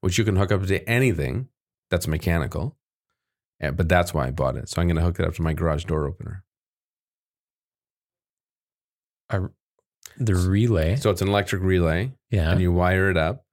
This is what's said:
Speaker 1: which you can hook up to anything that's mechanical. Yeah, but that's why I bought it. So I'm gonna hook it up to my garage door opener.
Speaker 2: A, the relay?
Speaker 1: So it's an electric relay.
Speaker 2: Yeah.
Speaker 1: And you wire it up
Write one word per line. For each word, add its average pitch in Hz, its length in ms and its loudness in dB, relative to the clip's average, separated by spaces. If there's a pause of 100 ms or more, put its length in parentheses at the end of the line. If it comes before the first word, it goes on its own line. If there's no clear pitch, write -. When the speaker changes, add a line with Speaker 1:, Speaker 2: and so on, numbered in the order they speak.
Speaker 1:
which 92 160 0
you 113 60 2
can 101 120 2
hook 95 160 2
up 95 140 0
to 98 200 -2
anything 113 640 0 (420)
that's 87 160 -2
mechanical. 78 720 -2 (800)
Yeah, 71 120 -4
but 80 180 -2
that's 87 240 2
why 69 140 0
I 65 60 -6
bought 65 240 -2
it. - 120 -12
So 85 140 -2
I'm 87 60 2
gonna 82 120 2
hook 87 180 0
it 90 80 0
up 85 100 -4
to 82 60 -4
my 80 120 -2
garage 76 300 -2
door 78 220 -4
opener. - 380 -12 (2750)
Speaker 2:
A, 95 120 -2 (760)
the 110 160 2
relay? 92 600 2
Speaker 1:
So 123 140 0
it's 95 120 0
an 95 60 0
electric 98 340 0
relay. 92 500 2 (180)
Speaker 2:
Yeah. 82 220 2
Speaker 1:
And 92 80 2
you 87 120 2
wire 92 380 2
it 90 60 0
up 82 360 -2